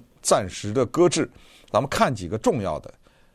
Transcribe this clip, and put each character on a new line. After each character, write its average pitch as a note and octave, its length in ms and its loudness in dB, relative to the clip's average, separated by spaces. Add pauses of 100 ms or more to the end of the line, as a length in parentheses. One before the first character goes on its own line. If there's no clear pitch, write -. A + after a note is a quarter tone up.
(220)
暂 A#2+ 260 2
时 G2+ 240 -10
的 B2 140 0
搁 E3+ 220 2
置。 D#3+ 200 0 (440)
咱 G#2 80 4
们 C#3 100 -2
看 F#3+ 240 2
几 F#2 140 -8
个 F#2 100 -6
重 D3+ 240 0
要 E2 180 -4
的， - 140 -20 (420)